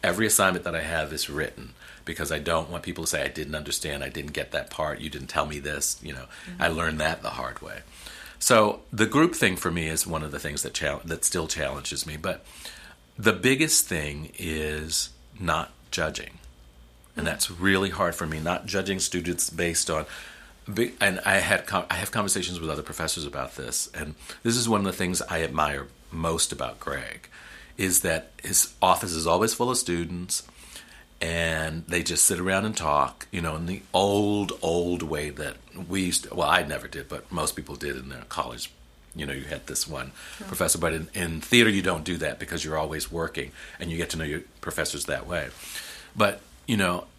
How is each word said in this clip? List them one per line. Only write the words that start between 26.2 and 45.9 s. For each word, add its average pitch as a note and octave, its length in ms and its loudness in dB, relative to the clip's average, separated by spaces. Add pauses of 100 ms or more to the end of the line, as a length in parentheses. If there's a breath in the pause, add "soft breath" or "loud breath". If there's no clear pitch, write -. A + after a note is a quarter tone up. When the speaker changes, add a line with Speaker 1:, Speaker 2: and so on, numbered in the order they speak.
Speaker 1:
about C2 260 -6
Greg, - 480 -8 (500 loud breath)
is F#2+ 240 4
that D#2+ 300 0 (120)
his - 380 2
office F#2 300 6
is D#2+ 160 0
always F#2+ 260 6
full A#2+ 180 2
of B2 60 2
students, F2 680 -2 (760 loud breath)
and E2 680 0
they E2+ 160 0
just - 220 4
sit F2+ 140 4
around F#2+ 260 2
and G#2+ 120 -2
talk, D2 540 0
you F2+ 100 -2
know, D#2+ 140 -2
in E2 100 -4
the F#2 160 -4 (120)
old, G2+ 580 4 (100)
old E2+ 400 2
way D2+ 300 -2
that D2 240 -6 (340)
we F#2+ 140 2
used F2 220 0
to, - 100 -10
well, D#2+ 140 2
I F2+ 140 6
never D2 240 -6
did, - 220 -10
but - 220 -10
most D#2 240 0
people - 200 -10
did C#2+ 220 -4
in C2 120 -10
their B1+ 200 -10
college. - 400 -6 (460)
You D#2 100 -6
know, C#2+ 80 -6
you C2+ 120 -8
had C#2+ 200 -8
this - 220 -2
one C#2 240 -8 (260 loud breath)
Speaker 2:
Sure. G3 100 -12
Speaker 1:
professor, F2 300 2
but E2 160 2
in, D#2+ 220 -4
in E2 260 -2
theater A#2 300 8
you F#2+ 100 4
don't F2 220 0
do E2+ 140 -2
that D2+ 200 -2
because D#2 260 -6
you're D#2 140 -2
always D2+ 340 -2
working, D#2+ 400 -4 (280 loud breath)
and D2+ 100 -6
you E2 80 -2
get E2 140 -2
to E2 60 -4
know D#2+ 80 -2
your D2+ 160 -4 (200)
professors D2+ 440 -2
that C#2 200 -4
way. D#2+ 220 -2 (680 loud breath)